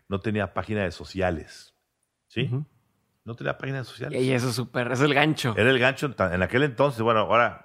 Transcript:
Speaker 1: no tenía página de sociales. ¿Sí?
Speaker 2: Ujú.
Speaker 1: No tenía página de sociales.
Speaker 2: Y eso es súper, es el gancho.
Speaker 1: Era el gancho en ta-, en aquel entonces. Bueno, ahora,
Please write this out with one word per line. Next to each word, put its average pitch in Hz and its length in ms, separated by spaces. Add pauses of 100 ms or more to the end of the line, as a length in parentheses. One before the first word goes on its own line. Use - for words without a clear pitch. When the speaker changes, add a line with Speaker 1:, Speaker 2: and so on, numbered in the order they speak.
Speaker 1:
no 98 140
tenía 104 320
página 104 300
de 87 80
sociales. 87 840 (520)
¿Sí? 123 180
Speaker 2:
Ujú. 131 200 (600)
Speaker 1:
No 117 100
tenía 139 220
página 135 220
de 127 40
sociales. 131 400
Speaker 2:
Y 131 80
eso 127 180
es 113 60
súper, 120 380
es 127 80
el 147 120
gancho. 143 440
Speaker 1:
Era 107 120
el 131 100
gancho 131 260
en 127 80
ta-, 92 200
en 90 80
aquel 117 220
entonces. 135 380
Bueno, 110 200
ahora, 104 440